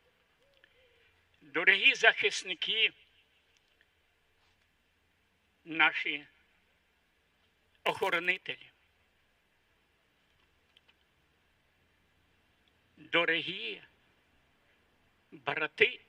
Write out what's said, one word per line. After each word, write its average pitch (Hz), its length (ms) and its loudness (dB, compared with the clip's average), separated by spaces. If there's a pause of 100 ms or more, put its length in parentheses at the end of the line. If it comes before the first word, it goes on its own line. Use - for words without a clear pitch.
(1400)
дорогі 190 540 2
захисники, 202 960 0 (2750)
наші 160 640 -2 (1600)
охоронителі, 175 880 -4 (4000)
дорогі 165 840 -2 (1500)
брати 156 760 -2